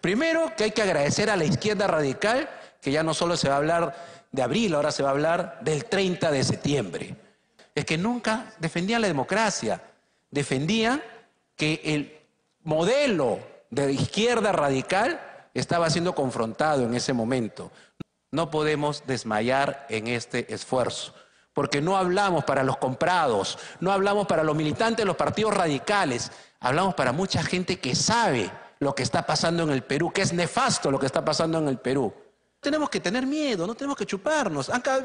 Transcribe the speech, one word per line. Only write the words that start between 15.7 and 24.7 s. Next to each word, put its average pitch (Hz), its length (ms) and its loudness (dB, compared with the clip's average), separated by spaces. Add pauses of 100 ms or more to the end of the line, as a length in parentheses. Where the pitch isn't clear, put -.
siendo 170 260 0
confrontado 127 680 0
en 117 120 0
ese 123 180 -2
momento. 113 580 -2 (600)
No 156 180 -2
podemos 151 560 0
desmayar 123 840 0
en 110 180 -4
este 120 460 -4
esfuerzo, - 600 -4 (400)
porque 143 280 -2
no 190 160 0
hablamos 185 460 2
para 135 200 2
los 131 140 0
comprados, 135 800 0 (220)
no 185 120 0
hablamos 202 360 2
para 165 160 2
los 151 120 2
militantes 160 420 0